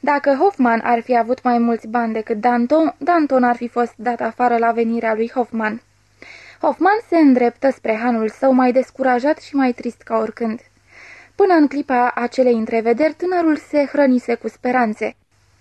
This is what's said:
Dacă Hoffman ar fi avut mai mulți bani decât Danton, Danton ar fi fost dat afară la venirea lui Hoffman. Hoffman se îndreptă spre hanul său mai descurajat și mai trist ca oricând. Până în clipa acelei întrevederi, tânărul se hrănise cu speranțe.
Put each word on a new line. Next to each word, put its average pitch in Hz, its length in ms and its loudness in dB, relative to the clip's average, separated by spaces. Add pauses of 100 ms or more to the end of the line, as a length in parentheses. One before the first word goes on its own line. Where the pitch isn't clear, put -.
Dacă 285 300 -2
Hoffman 262 540 2
ar 240 160 0
fi 247 160 -2
avut 233 260 -2
mai 240 160 0
mulți 233 300 -2
bani 226 240 -4
decât 220 240 -6
Danton, 240 640 0
Danton 285 460 0
ar 240 120 2
fi 240 120 -10
fost 240 280 -4
dat 233 240 -6
afară 240 360 -2
la 233 160 2
venirea 226 420 -2
lui 226 160 -4
Hoffman. 226 520 -6 (800)
Hoffman 359 380 0 (100)
se 339 80 0
îndreptă 262 540 4
spre 226 320 -4
hanul 226 260 0
său 269 240 0
mai 254 200 4
descurajat 254 640 0
și - 160 -20
mai 269 180 0
trist - 300 -10
ca 233 140 -6
oricând. 220 440 -6 (760)
Până 392 200 4
în 302 120 6
clipa 254 480 0
acelei 240 400 0
întrevederi, 233 600 0
tânărul 349 420 0
se 294 280 -2
hrănise 262 500 0
cu 226 140 -10
speranțe. 233 680 -4 (440)